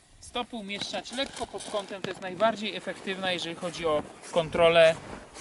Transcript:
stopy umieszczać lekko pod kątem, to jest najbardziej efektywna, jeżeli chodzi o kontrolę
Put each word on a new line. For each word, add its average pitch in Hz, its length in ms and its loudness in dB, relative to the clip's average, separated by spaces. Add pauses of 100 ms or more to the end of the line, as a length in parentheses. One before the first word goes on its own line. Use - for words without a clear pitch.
(200)
stopy - 360 -6
umieszczać 202 560 -6
lekko 247 360 -4
pod - 160 -10
kątem, 196 380 -6
to 196 80 -4
jest 180 120 -8
najbardziej 202 540 0
efektywna, 190 560 -4
jeżeli 165 240 -4
chodzi 170 300 -6
o 151 180 2 (280)
kontrolę 165 640 8 (460)